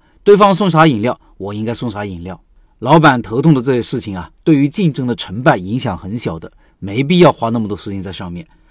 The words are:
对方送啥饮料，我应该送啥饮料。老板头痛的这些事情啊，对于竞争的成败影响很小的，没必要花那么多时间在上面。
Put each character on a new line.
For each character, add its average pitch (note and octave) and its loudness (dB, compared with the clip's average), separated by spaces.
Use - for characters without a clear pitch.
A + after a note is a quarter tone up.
对 G3+ 8
方 G3 4
送 F#3 0
啥 D#3+ 6
饮 A#2+ 2
料， A#2+ -2
我 G2+ -10
应 G#2+ -6
该 A#2 -4
送 A#2+ -8
啥 G#2 -8
饮 F2 -12
料。 F#2 -14
老 C#3 4
板 C3+ 4
头 A2+ -4
痛 D#3 4
的 B2+ 2
这 C3 0
些 A#2+ 0
事 A#2+ -6
情 G#2 -10
啊， F2 -12
对 D#3+ 4
于 C#3 2
竞 E3 0
争 B2 -4
的 A#2+ -2
成 G2 -10
败 C3 2
影 G2 -6
响 G#2 -4
很 F#2+ -10
小 F2 -6
的， E2+ -16
没 G2+ -6
必 F3 2
要 D#3 8
花 A2+ -4
那 A#2 -2
么 G#2+ -4
多 G2+ -6
时 - -12
间 G2 -8
在 F#2 -10
上 F2+ -12
面。 E2+ -12